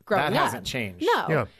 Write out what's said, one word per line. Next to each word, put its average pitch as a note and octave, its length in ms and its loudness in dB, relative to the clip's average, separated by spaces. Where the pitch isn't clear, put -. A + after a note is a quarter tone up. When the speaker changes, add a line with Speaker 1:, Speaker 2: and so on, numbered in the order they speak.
Speaker 1:
growing E3+ 300 0
Speaker 2:
That C#4 40 4
hasn't - 260 -2
Speaker 1:
up. - 20 -8
Speaker 2:
changed. A2 360 -6
Speaker 1:
No. - 140 0
Speaker 3:
Yeah. C#3 140 2